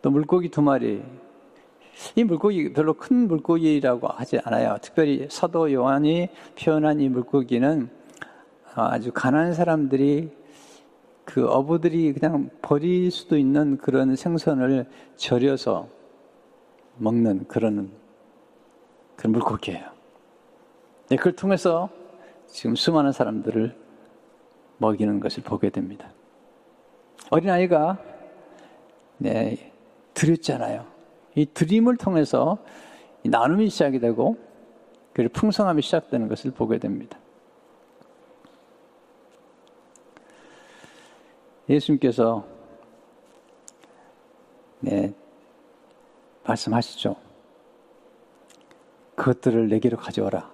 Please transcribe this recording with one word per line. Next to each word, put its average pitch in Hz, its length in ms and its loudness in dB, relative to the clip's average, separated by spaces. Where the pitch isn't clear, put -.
또 143 80 2
물고기 156 400 2
두 151 120 0
마리. 120 400 0
이 233 80 4
물고기 170 480 0
별로 156 220 2
큰 247 340 2
물고기라고 151 800 2
하지 - 360 -4
않아요. 113 380 0
특별히 143 480 0
사도 165 420 0
요한이 147 560 2
표현한 151 420 2
이 139 80 2
물고기는 123 800 0
아주 120 380 -2
가난한 156 420 0
사람들이, 147 760 0
그 123 240 0
어부들이 156 640 0
그냥 156 380 -2
버릴 180 500 2
수도 - 280 -2
있는 139 400 2
그런 131 380 2
생선을 135 680 0
절여서 123 720 0
먹는 110 480 0
그런, 104 460 -2
그런 110 160 -2
물고기예요. 107 520 -4
네, 131 80 2
그걸 180 180 2
통해서 185 540 0
지금 117 220 -4
수많은 139 340 2
사람들을 110 680 -2
먹이는 104 400 0
것을 - 240 -6
보게 - 280 -2
됩니다. - 420 -10
어린아이가, 175 680 2
네, 110 540 -4
드렸잖아요. 127 720 -2
이 147 120 2
드림을 226 500 2
통해서 160 640 0
이 - 60 -4
나눔이 156 420 2
시작이 139 280 0
되고 117 380 0
그리고 117 200 0
풍성함이 190 500 0
시작되는 127 460 -2
것을 107 220 -6
보게 113 280 -2
됩니다. - 400 -8
예수님께서, 123 760 2
네, 101 340 -2
말씀하시죠. 113 720 -4
"그것들을 117 540 2
내게로 110 280 2
가져와라." 98 580 -6